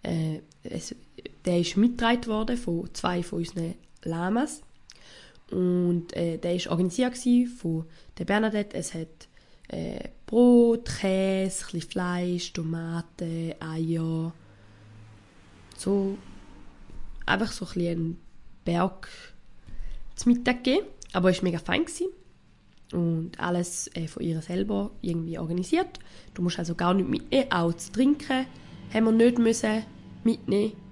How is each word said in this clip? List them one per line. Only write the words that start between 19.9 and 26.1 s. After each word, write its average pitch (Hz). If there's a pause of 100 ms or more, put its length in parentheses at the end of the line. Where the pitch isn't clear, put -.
zu -
Mittag 247
gegeben. 302 (260)
Aber 185
es 180
war -
mega 175
fein 214
gsi. - (840)
Und 170
alles, 175
äh, 165
von -
ihr 165
selber 202 (100)
irgendwie 165
organisiert. 185 (360)